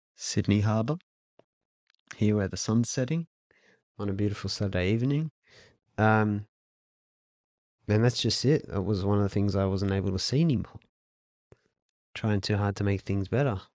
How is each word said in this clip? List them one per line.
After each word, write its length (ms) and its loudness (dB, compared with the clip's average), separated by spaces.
Sydney 440 0
Harbour. 380 0
Here 200 2
where 120 0
the 80 -8
sun's 340 0
setting 360 -2
on 100 -4
a 40 -2
beautiful 380 -2
Saturday 420 0
evening. 380 0
Um, 500 2
and 160 4
that's 160 2
just 240 -2
it. 280 2
It 120 -2
was 200 0
one 140 2
of 40 2
the 60 0
things 260 0
I 100 2
wasn't 280 0
able 200 -2
to 60 -2
see 220 0
anymore. 400 -2
Trying 260 -2
too 160 -2
hard 200 0
to 80 -2
make 180 0
things 260 -4
better. 340 0